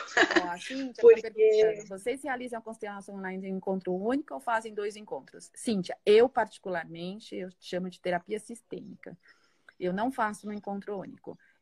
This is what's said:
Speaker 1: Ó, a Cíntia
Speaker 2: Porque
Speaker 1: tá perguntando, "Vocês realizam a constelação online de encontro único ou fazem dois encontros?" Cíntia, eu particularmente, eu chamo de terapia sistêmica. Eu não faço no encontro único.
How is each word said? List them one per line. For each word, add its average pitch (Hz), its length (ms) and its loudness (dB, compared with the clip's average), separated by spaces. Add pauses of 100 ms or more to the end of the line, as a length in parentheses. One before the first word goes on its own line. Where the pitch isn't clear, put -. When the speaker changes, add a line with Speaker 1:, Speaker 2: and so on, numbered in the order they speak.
(420)
Speaker 1:
Ó, 175 80 -4
a 175 80 -8
Cíntia 262 420 -8
Speaker 2:
Porque 226 220 12
Speaker 1:
tá 226 80 -6
perguntando, 214 580 4
"Vocês 240 340 -6
realizam 247 360 -6
a 226 40 -14
constelação 202 520 -12
online 190 260 -8
de 190 80 -8
encontro 190 460 -4
único 247 400 -4
ou 269 60 -10
fazem 220 340 -4
dois 208 220 -6
encontros?" 165 580 -14
Cíntia, 196 500 -4
eu 214 240 8
particularmente, 180 1080 -6
eu 190 140 -8 (100)
chamo 185 300 -6
de 180 140 -16
terapia 180 360 -4
sistêmica. - 760 -16 (640)
Eu 180 120 -2
não 214 200 -2
faço 214 340 -4
no 208 80 -8
encontro 202 440 -8
único. - 400 -14 (240)